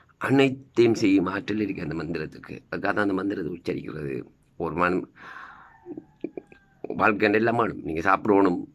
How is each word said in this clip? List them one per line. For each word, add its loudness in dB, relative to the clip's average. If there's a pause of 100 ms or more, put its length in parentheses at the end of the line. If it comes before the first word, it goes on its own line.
(200)
அனைத்தையும் 4
செய்யும் 4
ஆற்றல் -4
இருக்கு -4
அந்த -6
மந்திரத்துக்கு. -8
அதுக்காக -2
தான் 0
அந்த 0
மந்திரத்தை -4
உச்சரிக்கிறது. -8 (400)
ஒரு -6
மனம் 0 (1900)
வாழ்க்கை 2
எல்லாம் 2
வேணும். -2
நீங்க -4
சாப்பிடணும், 4